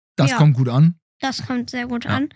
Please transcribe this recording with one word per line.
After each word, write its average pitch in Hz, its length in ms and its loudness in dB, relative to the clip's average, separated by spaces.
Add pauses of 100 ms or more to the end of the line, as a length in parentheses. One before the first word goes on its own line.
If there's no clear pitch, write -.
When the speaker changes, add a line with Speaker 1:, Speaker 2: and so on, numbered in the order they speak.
(160)
Speaker 1:
Das 247 160 2
Speaker 2:
Ja. 240 40 -2
Speaker 1:
kommt 151 200 4
gut 127 120 0
an. 151 320 2 (200)
Speaker 2:
Das 269 260 -6
kommt 247 240 -6
sehr 247 180 -8
gut 240 160 -6
Speaker 1:
Ja. - 80 -6
Speaker 2:
an. 269 240 -2